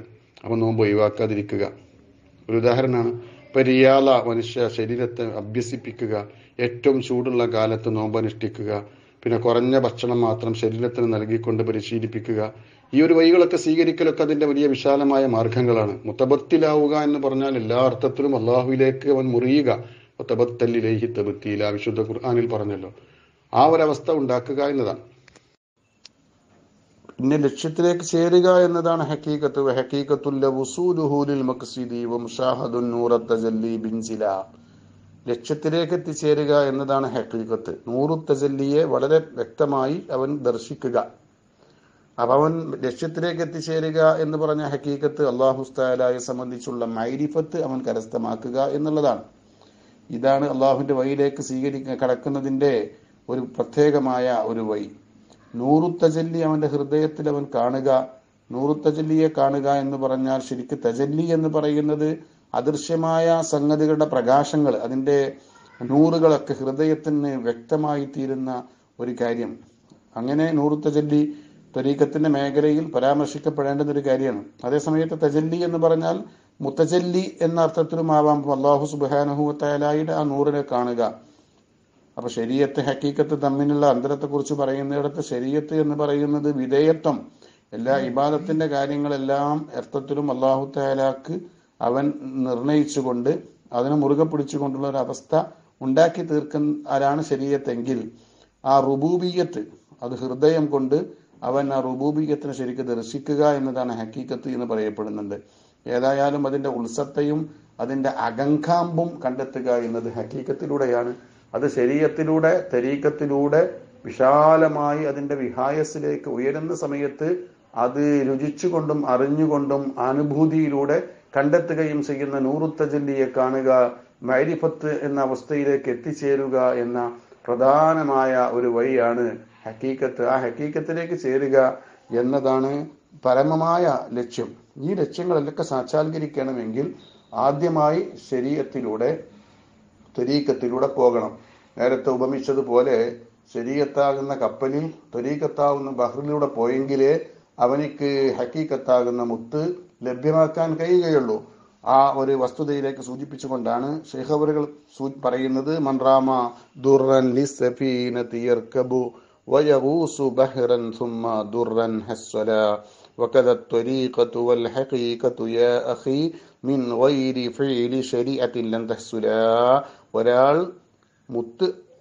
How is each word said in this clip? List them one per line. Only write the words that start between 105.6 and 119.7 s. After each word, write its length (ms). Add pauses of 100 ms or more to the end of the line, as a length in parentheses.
ഏതായാലും 600
അതിന്റെ 220
ഉത്സത്തെയും 880 (260)
അതിന്റെ 280
അകങ്കാമ്പും 1160
കണ്ടെത്തുക 460
എന്നത് 420
ഹഖീഖത്തിലൂടെയാണ്. 1000 (400)
അത് 160
ശരീഅത്തിലൂടെ, 1040
തരീഖത്തിലൂടെ 1080 (240)
വിശാലമായി 1000
അതിന്റെ 300
വിഹായസിലേക്ക് 960
ഉയരുന്ന 440
സമയത്ത് 720 (300)
അത് 540
രുചിച്ചുകൊണ്ടും 800
അറിഞ്ഞുകൊണ്ടും 920